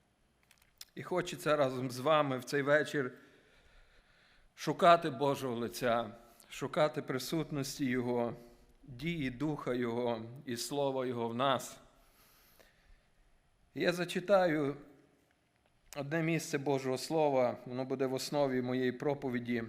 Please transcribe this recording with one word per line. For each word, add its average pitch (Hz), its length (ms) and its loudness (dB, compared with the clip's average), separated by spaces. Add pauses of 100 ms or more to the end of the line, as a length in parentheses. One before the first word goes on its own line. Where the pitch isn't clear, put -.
(960)
І 143 80 -10
хочеться 165 520 -2
разом 131 360 2
з 123 80 -8
вами 143 380 2
в 123 60 -8
цей 143 180 -2
вечір 143 520 2 (1400)
шукати 170 540 6
Божого 131 460 -2
лиця, 117 560 0 (380)
шукати 151 520 -2
присутності 143 840 -4
Його, 123 500 0 (480)
дії 139 460 -4
Духа 139 440 -4
Його 120 480 -2 (240)
і 120 120 -4
Слова 135 480 -2
Його 120 240 -2
в 113 60 -6
нас. 127 420 0 (2000)
Я 170 180 2
зачитаю 175 840 2 (1200)
одне 147 260 -2
місце 160 340 0
Божого 131 400 0
Слова, 131 680 2
воно 127 200 -6
буде 135 200 -2
в 131 80 0
основі 135 480 2
моєї 127 300 0
проповіді. 123 760 -2